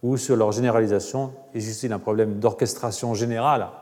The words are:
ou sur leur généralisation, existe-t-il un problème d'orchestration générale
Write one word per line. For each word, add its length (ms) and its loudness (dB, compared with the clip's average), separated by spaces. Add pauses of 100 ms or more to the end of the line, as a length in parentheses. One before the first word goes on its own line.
ou 120 2
sur 200 2
leur 160 4
généralisation, 800 0 (200)
existe-t-il 400 -6
un 60 -4
problème 400 0
d'orchestration 760 -2
générale 520 0 (140)